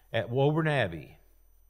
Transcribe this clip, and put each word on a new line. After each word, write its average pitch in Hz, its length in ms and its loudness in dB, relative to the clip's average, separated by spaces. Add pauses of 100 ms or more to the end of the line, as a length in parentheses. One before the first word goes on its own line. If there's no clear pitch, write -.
(120)
at 113 180 -2
Woburn 151 360 2
Abbey, 98 520 -2 (520)